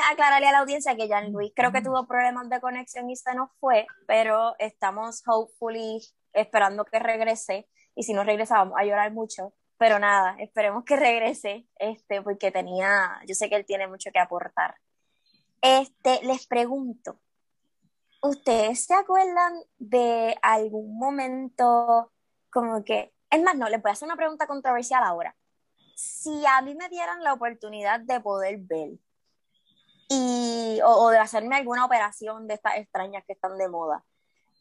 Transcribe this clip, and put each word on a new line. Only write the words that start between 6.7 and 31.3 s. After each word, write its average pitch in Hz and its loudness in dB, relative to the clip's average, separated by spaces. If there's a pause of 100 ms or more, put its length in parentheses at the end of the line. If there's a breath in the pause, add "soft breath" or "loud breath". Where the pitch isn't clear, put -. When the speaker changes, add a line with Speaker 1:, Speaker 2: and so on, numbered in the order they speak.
Speaker 1:
que 220 -2
regrese, 226 -2 (260)
y 233 -8
si 220 -4
no 202 0
regresa 220 2
vamos 190 2
a 202 2
llorar 208 0
mucho, 214 -10 (240)
pero 220 4
nada, 202 4
esperemos 208 -4
que 285 0
regrese, 233 0
este, 208 -6
porque 202 -4
tenía, 185 0
yo 190 -6
sé 214 -2
que 208 -2
él 208 0
tiene 196 -4
mucho 190 -14
que 190 0
aportar. 175 -2 (880)
Este, 262 4
les 262 -4
pregunto, 240 -4 (1000)
¿ustedes 240 0
se 349 2
acuerdan 370 2 (240)
de 233 0
algún 214 0
momento 247 2 (400)
como 226 -2
que, 214 -4 (160)
es 311 4
más, 359 4
no, 240 -2
les 220 -2
voy 208 0
a - 4
hacer 294 -10
una 330 -6
pregunta 311 -2
controversial 254 0
ahora. 170 -4 (580)
Si - -8
a 262 6
mí 277 -4
me 349 -12
dieran 349 -8
la 285 0
oportunidad 220 -4
de 247 -4
poder 202 -4
ver 165 -8 (1120)
y, 240 -2
o, 233 8 (160)
o 233 6
de 226 8
hacerme 220 0